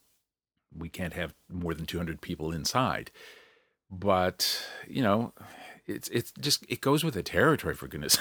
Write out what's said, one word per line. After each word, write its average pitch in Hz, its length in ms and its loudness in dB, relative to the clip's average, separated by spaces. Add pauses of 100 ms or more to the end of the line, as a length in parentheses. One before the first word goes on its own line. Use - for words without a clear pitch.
(760)
we 80 120 -8
can't 85 260 -6
have 82 200 -6 (140)
more 85 260 -4
than 78 120 -6
two 85 120 -4
hundred 82 220 -6
people 80 320 -4
inside. 80 580 -2 (800)
But, 92 760 2 (240)
you - 140 -2
know, 110 300 4 (540)
it's, - 220 -8
it's 117 320 -2
just, 139 280 0
it 120 120 -4
goes 147 240 4
with 151 100 0
the 90 80 -2
territory, 117 520 4
for - 140 -12
goodness 73 320 2